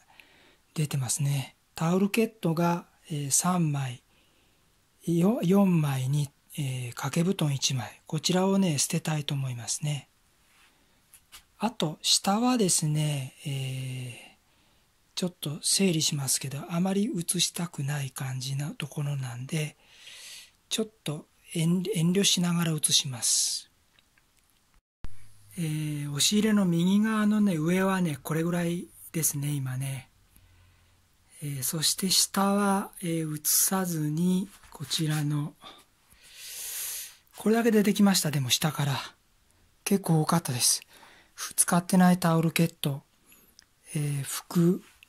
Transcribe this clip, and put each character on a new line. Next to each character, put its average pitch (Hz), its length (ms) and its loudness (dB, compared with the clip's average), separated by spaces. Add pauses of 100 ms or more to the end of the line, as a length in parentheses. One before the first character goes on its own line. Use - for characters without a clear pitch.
(760)
出 156 120 0
て 151 100 -4
ま 127 140 -2
す - 120 -2
ね。 139 340 -2 (180)
タ 165 200 0
オ 190 40 4
ル 196 100 4
ケ 220 160 2
ッ 220 80 -6
ト 165 220 -2
が、 170 320 0 (240)
え 147 160 -4
ー、 139 40 -4
三 175 420 2
枚、 131 300 -6 (1040)
よ-、 175 360 2
四 185 400 6
枚 131 260 -2
に、 147 220 0 (260)
え 127 340 -4
ー、 - 40 -14
掛 - 160 -6
け 170 120 0
布 185 120 2
団 147 200 0
一 135 200 -2
枚。 120 320 -6
こ 156 140 -4
ち - 120 -2
ら 185 140 2
を 196 100 2
ね、 180 220 2
捨 - 100 0
て 165 120 -2
た 156 180 -2
い 147 60 -4
と 147 100 -4
思 135 160 -4
い 123 60 -6
ま 117 120 -12
す - 160 -6
ね。 147 240 -4 (1500)
あ 214 120 0
と、 165 320 -4
下 - 380 2
は 247 160 2
で 208 120 2
す - 180 0
ね、 151 480 -2 (100)
え 131 840 -8
ー、 - 40 -20 (840)
ち - 100 -6
ょ - 20 -2
っ 175 120 -6
と 151 240 -8
整 196 300 2
理 160 80 2
し 151 160 0
ま 139 120 -4
す - 120 0
け 139 80 -8
ど、 139 220 -10
あ 170 100 -2
ま 190 140 2
り 202 140 0
写 175 320 -2
し - 100 0
た 170 180 -6
く - 140 -8
な 143 200 -2
い 131 80 -6
感 131 300 -8
じ 135 160 -6
な 143 140 -6
と - 160 -10
こ 147 160 -8
ろ 143 140 -4
な 131 180 -8
ん 123 120 -10
で、 151 300 -6 (920)
ち - 100 -4
ょ - 40 0
っ 214 40 -16 (160)
と 151 220 -8 (260)
遠-、 175 300 2 (120)
遠 170 180 2
慮 196 120 4
し - 160 2
な 175 140 0
が 170 120 0
ら 165 60 0
写 151 200 -2
し - 160 2
ま 123 140 -8
す。 - 480 0 (1900)
え 180 40 -4
ー、 151 480 -4
押 143 100 -4
し - 140 2
入 208 80 4
れ 220 100 4
の 202 120 4
右 180 360 4
側 214 260 2
の 214 140 4
ね、 202 160 2
上 170 260 2
は 190 180 2
ね、 156 220 0
こ - 120 -4
れ 160 80 0
ぐ 170 100 0
ら 175 120 0
い 170 240 -4 (240)
で 160 100 -4
す - 140 -2
ね、 143 120 -4
今 135 280 -4
ね。 135 320 -8 (1300)
え 151 40 -6 (140)
ー、 - 20 -6
そ 156 200 -4
し - 120 0
て 196 140 -4
下 196 460 2
は、 202 380 0 (100)
え 165 220 -2
ー、 160 60 -4
写 151 220 -2
さ 190 320 2
ず 156 260 -2
に、 180 380 2 (220)
こ - 160 -12
ち - 200 -2
ら 151 160 0
の、 147 320 -2 (1800)
こ - 140 0
れ 220 60 6
だ 233 60 2
け 233 80 4
出 214 120 6
て 202 100 4
き 196 100 4
ま 202 120 8
し - 80 2
た、 156 80 0
で 143 100 0
も 127 80 -2
下 151 240 2
か 143 140 -2
ら。 139 120 -2 (840)
結 196 180 2
構 160 200 4
多 - 20 4
か 170 140 2
っ 165 40 -2
た - 100 -6
で 123 80 -2
す。 - 220 2 (520)
ふ-、 - 200 -12
使 - 220 2
っ 170 80 2
て 185 140 2
な 180 120 8
い 180 80 4
タ 165 200 2
オ - 20 2
ル 160 120 2
ケ 175 120 4
ッ 165 160 -2
ト、 143 220 -4 (920)
え 156 40 -2
ー、 143 240 -4
服、 175 600 0 (260)